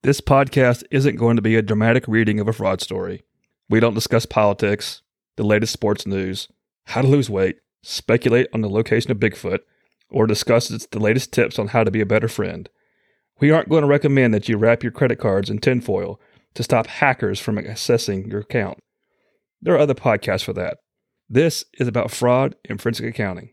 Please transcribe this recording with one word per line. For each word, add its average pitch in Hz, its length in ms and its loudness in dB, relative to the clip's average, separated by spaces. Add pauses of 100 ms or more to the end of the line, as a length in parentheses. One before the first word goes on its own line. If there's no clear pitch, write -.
This 139 160 2
podcast 135 680 2
isn't 139 280 0
going 117 180 2
to 110 80 0
be 113 120 2
a 110 60 4
dramatic 110 460 0
reading 107 320 2
of 104 80 -2
a 110 60 -2
fraud 95 280 -2
story. 92 400 -8 (480)
We 110 100 4
don't 113 140 2
discuss 113 320 0
politics, 104 760 -2 (320)
the 107 80 -4
latest 107 300 0
sports 104 340 -2
news, 95 400 -6 (380)
how 123 180 -2
to 135 40 4
lose 135 220 2
weight, 95 280 -2 (260)
speculate 120 680 0
on 113 100 -2
the 104 80 -2
location 110 420 0
of 104 80 -2
Bigfoot, 95 400 -2 (500)
or 110 160 2
discuss 113 460 0
its, - 160 -10
the 107 120 -10
latest 110 320 0
tips - 280 0
on 104 80 -4
how 113 160 2
to 104 80 0
be 110 100 0
a 101 60 0
better 110 200 0
friend. 92 400 -6 (720)
We 147 120 4
aren't 160 180 2
going 156 140 4
to 143 40 2
recommend 139 460 4
that 104 160 -2
you 110 80 0
wrap 113 240 2
your 117 100 -2
credit 120 280 0
cards 98 320 0
in 107 80 -4
tinfoil 107 600 -2 (360)
to 123 80 -6
stop 113 240 0
hackers 123 520 0
from 107 180 -4
accessing 107 680 -2
your 104 120 -8
account. 104 400 -6 (840)
There 175 140 2
are 143 40 4
other 147 140 4
podcasts 107 500 -2
for 104 100 -8
that. 92 260 -6 (500)
This 151 340 2 (160)
is 120 80 0
about 117 220 -2
fraud 127 460 0 (120)
and 101 140 -10
forensic 117 240 -4
accounting. 101 480 -8